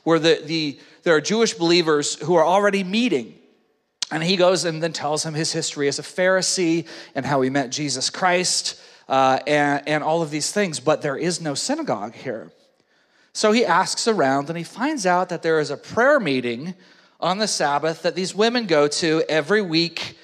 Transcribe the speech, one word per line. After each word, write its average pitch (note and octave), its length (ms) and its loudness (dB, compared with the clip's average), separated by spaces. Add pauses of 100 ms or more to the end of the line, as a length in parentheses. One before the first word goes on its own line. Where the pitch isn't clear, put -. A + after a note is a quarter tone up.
where E3 140 4
the, D#3+ 260 4
the, D3+ 360 -4 (240)
there E3+ 120 4
are D3+ 60 4
Jewish G#3 320 2
believers E3 640 2
who D#3+ 200 0
are D#3+ 100 6
already G3 380 4
meeting. F3+ 520 -2 (760)
And D#3 120 -4
he F#3 140 2
goes F3+ 280 4
and D#3+ 160 -4
then E3 100 -2
tells D3+ 320 -4
him D#3+ 120 -8
his D3+ 160 -4
history D3 360 -4
as C#3 120 -2
a - 20 -10
Pharisee F3 840 0 (260)
and C3 120 -4
how C#3 160 0
he C3 80 2
met C3 200 -2
Jesus C3+ 400 -4
Christ, - 720 -2 (260)
uh, C3 380 2
and, D3 420 0
and D3+ 160 0
all D#3+ 180 0
of D3+ 100 -4
these D3+ 200 -4
things. F3+ 280 -2
But - 220 0
there C#3 160 -4
is D#3 220 -2
no D#3+ 140 -4
synagogue B2+ 640 -4
here. A2 360 -10 (800)
So G#3+ 180 2
he A#3 140 4
asks E3+ 420 0
around C#3+ 420 2
and E3 80 -6
he E3+ 60 -8
finds A#3+ 420 -4
out F3+ 240 2
that E3 140 -8
there D#3+ 160 2
is C#3+ 100 0
a C#3+ 80 -8
prayer C#4 420 2
meeting C3 540 -2 (460)
on F3+ 180 -2
the G#3+ 100 -2
Sabbath D#3 540 -2
that E3+ 140 -2
these F3+ 180 -4
women A#3 320 0
go D3+ 220 4
to D#3+ 420 0
every D#3 320 2
week E3+ 640 -2